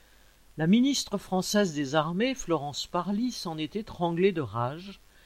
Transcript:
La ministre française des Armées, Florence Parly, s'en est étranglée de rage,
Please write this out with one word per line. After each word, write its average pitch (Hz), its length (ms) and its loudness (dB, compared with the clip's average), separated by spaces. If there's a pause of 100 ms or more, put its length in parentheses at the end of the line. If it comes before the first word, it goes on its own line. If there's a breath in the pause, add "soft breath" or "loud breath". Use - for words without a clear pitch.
(560 soft breath)
La 156 100 0
ministre 240 520 4
française 185 560 0
des 143 200 -2
Armées, 175 400 2
Florence 143 520 -4
Parly, 202 460 -2
s'en 160 260 -8
est 151 160 -6
étranglée 180 560 2
de 165 100 -2
rage, 131 600 -4 (260 soft breath)